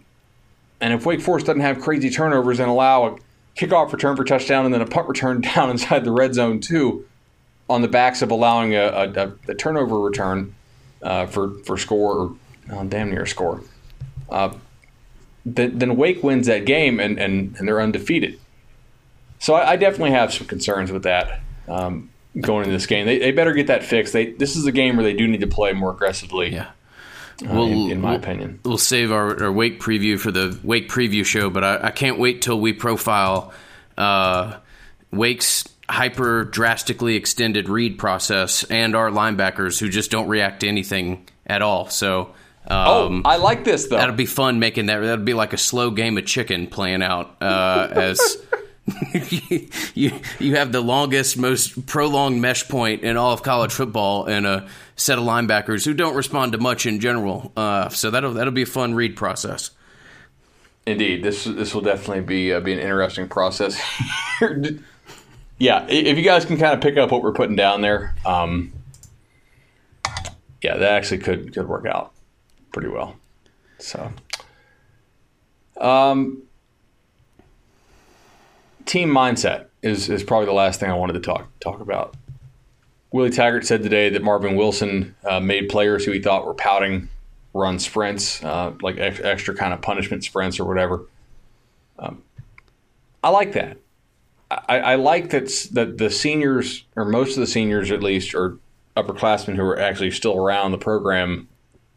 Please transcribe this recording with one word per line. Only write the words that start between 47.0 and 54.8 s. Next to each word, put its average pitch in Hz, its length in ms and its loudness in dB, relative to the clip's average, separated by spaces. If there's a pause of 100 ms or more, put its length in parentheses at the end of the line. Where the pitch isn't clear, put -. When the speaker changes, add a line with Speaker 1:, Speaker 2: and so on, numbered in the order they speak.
Speaker 2:
out, 90 400 -2
uh, 92 480 2
as 92 500 0 (720)
<laughs> - 0 - (840)
you, 135 180 0 (260)
you 135 160 0
have 143 160 2
the 127 100 0
longest, 131 560 0
most 127 500 -2
prolonged 139 540 2
mesh 127 280 0
point 117 340 -2
in 117 140 0
all 120 160 2
of 113 100 -2
college 123 300 0
football 104 540 0
and 101 200 0
a 95 220 0 (260)